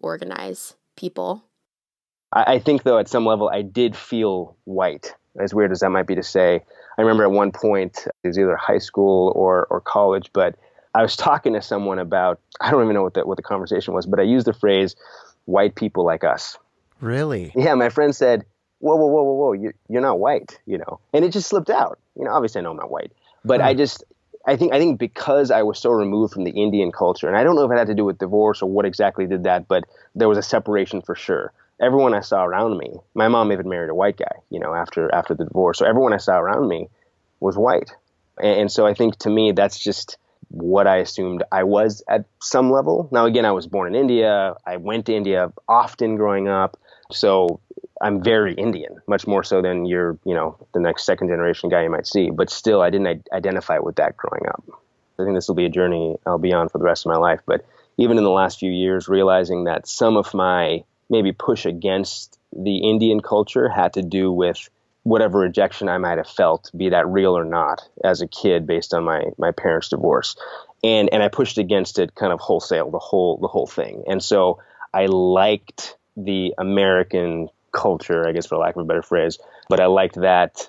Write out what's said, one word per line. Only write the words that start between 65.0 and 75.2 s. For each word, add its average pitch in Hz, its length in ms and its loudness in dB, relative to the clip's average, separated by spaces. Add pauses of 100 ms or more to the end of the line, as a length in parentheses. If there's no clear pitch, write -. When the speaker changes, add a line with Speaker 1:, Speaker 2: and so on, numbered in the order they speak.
Speaker 2:
whatever 107 380 2
rejection 95 480 0
I 90 100 -2
might 87 200 -2
have 78 100 -6
felt, 82 480 0
be 92 140 -2
that 87 180 4
real 95 280 2
or 85 80 -2
not, 82 380 -2 (220)
as 92 180 0
a 85 60 -6
kid 87 360 0
based 85 300 -4
on 85 80 0
my, 80 220 -2 (120)
my 85 140 -2
parents' 82 380 -2
divorce. - 480 0 (480)
And, 110 280 2
and 110 80 2
I 104 60 4
pushed 110 320 -2
against 95 400 -2
it 87 160 -2
kind 95 180 -2
of 82 60 -4
wholesale, 82 540 -2
the 80 80 -4
whole, 90 380 0
the - 100 -4
whole 92 180 -2
thing. 52 400 -8
And 95 160 -4
so 92 380 2 (340)
I 95 120 2
liked 95 880 0 (200)